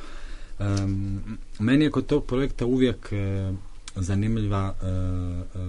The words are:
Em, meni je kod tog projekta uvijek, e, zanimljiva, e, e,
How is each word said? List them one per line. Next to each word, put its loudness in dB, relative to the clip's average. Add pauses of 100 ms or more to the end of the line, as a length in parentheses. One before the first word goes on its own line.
(580)
Em, 0 (360)
meni 6
je 2
kod 0
tog 2
projekta 0
uvijek, 2
e, 0 (440)
zanimljiva, 2
e, -2
e, 0 (760)